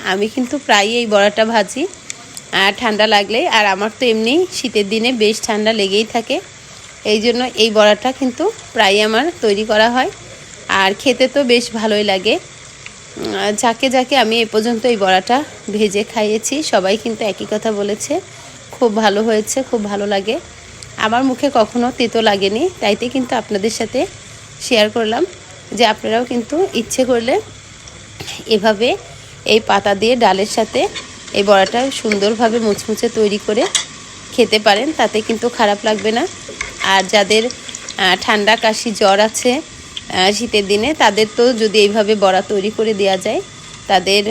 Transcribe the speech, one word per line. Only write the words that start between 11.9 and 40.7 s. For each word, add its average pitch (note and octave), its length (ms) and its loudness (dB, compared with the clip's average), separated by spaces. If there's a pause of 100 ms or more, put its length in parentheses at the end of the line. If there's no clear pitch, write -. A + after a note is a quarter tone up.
লাগে। G3+ 320 0
উম, - 1000 -10 (220)
যাকে A#3 320 0
যাকে B3+ 280 0
আমি A3+ 240 2
এ A3+ 40 0
পর্যন্ত A3 400 -2
এই A#3+ 120 2
বড়াটা F#3+ 400 2 (340)
ভেজে G3+ 320 0
খাইয়েছি, A3 600 -2
সবাই G3 340 0
কিন্তু A3 260 -6
একই G#3 300 -4
কথা G#3+ 180 -2
বলেছে, G#3 420 -4 (580)
"খুব - 240 0
ভালো G#3 280 2
হয়েছে, G#3+ 400 0
খুব A#3+ 200 -2
ভালো G3+ 240 -4
লাগে।" G3+ 280 -2 (600)
আমার A#3 260 0
মুখে C4 300 0
কখনো A#3+ 340 2 (100)
তেতো A#3 240 0
লাগেনি, G#3 420 0 (160)
তাইতে A3+ 300 -2
কিন্তু B3+ 260 -4
আপনাদের G#3+ 440 -4
সাথে A#3 200 -4 (600)
শেয়ার G#3+ 280 2
করলাম A#3 340 -2 (500)
যে A3 120 2
আপনারাও A3 400 0
কিন্তু A#3+ 300 -4 (180)
ইচ্ছে - 320 -2
করলে A#3+ 280 0 (1120)
এভাবে G#3+ 420 2 (560)
এই G#3+ 140 4
পাতা G3+ 360 0
দিয়ে A3 200 2
ডালের G#3 420 2
সাথে A3+ 240 0 (520)
এই G3+ 100 0
বড়াটা G3 380 4 (100)
সুন্দরভাবে G#3+ 680 0
মুচমুচে G#3+ 500 -2
তৈরি G#3 360 0
করে G#3+ 180 0 (680)
খেতে G#3+ 280 2
পারেন, G#3+ 320 2
তাতে A3 300 0
কিন্তু A3+ 280 -2
খারাপ G#3 340 0
লাগবে G#3+ 280 0
না। A#3+ 120 0 (600)
আর F#3+ 240 4
যাদের, G#3+ 400 2
আহ, - 760 -2
ঠান্ডা G#3 340 2
কাশি A3 360 0
জ্বর G3+ 280 4
আছে, A3 380 0
আহ, - 760 -4
শীতের G#3 360 0
দিনে, G#3 260 0